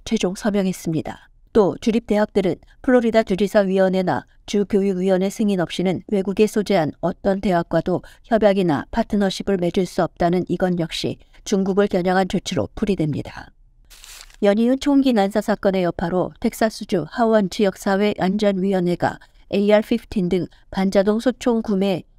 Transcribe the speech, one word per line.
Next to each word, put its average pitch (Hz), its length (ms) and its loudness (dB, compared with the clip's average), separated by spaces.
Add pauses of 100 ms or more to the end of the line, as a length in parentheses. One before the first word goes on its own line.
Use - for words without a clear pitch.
최종 196 280 -2
서명했습니다. 185 960 -4 (220)
또 196 300 2
주립대학들은 208 760 0 (280)
플로리다 233 400 4
주지사 202 380 2
위원회나 185 640 0 (200)
주교육위원회 190 840 0
승인 202 300 0
없이는 175 480 -2
외국에 202 400 0
소재한 190 540 0
어떤 196 400 -2
대학과도 170 600 0 (220)
협약이나 196 680 2
파트너십을 196 680 -2
맺을 175 280 -2
수 - 180 -2
없다는 175 440 0
이건 180 320 -2
역시 160 380 -6 (260)
중국을 196 440 0
겨냥한 185 420 0
조치로 170 460 -4
풀이됩니다. - 760 -4 (880)
연이은 226 380 2
총기 277 320 2
난사 202 300 2
사건의 190 420 0
여파로 170 560 -2
텍사스주 214 720 -2
하원 220 400 2
지역사회 202 720 0
안전위원회가 185 1000 0 (320)
에이알 208 300 4
피프틴 220 480 -2
등 175 160 0 (260)
반자동 196 480 2
소총 240 420 -2
구매 196 420 -2 (160)